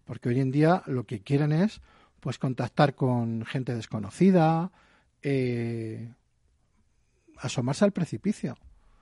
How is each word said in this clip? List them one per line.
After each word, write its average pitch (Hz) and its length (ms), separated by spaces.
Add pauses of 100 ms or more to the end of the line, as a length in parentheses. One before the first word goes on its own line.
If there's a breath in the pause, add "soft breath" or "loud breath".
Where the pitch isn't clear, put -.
porque 127 240
hoy 123 120
en 131 100
día 156 360
lo 123 180
que 107 180
quieren 147 300
es, 180 280 (400 soft breath)
pues, - 180
contactar 135 560
con 117 500
gente 127 300
desconocida, 165 960 (520 soft breath)
eh, 117 920 (1300)
asomarse 131 460
al 202 80
precipicio. 165 640 (460)